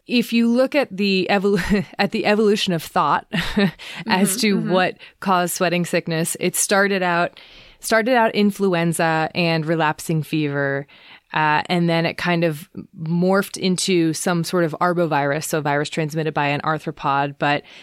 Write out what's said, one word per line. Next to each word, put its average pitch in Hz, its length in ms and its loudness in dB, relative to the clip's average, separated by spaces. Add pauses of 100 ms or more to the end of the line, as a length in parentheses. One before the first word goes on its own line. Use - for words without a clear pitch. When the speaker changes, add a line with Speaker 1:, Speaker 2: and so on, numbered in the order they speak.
Speaker 1:
If 233 260 0
you 233 140 4
look 254 280 2
at 247 200 -2
the 190 340 0
evol-, 202 640 2
<laughs> - 80 -8
at 202 120 0
the 214 140 -2
evolution 208 480 2
of 160 100 -2
thought 160 440 0
<laughs> - 40 -20
as 190 1000 -2
Speaker 2:
Mm-hmm, 240 80 -4
Speaker 1:
to 208 180 2
Speaker 2:
mm-hmm. 160 140 -2
Speaker 1:
what 180 260 0 (240)
caused 180 340 0
sweating 175 300 0
sickness, 165 540 -2
it 175 160 -2
started 196 480 2
out, 175 360 -2 (400)
started 226 360 2
out 226 200 4
influenza 170 1000 2
and 165 320 0
relapsing 160 580 0
fever. 143 640 -2 (440)
Uh, 151 360 2
and 170 200 2
then 165 200 2
it - 100 -6
kind 175 260 0
of 160 240 -2 (300)
morphed 180 580 0
into 175 580 0
some 175 300 -2
sort 175 200 0
of 151 180 -2
arbovirus, 156 640 0
so 165 160 -2
a - 20 -6
virus 143 260 0
transmitted 156 460 -4
by 147 140 0
an 143 140 0
arthropod. 143 760 -4
But 147 240 0 (220)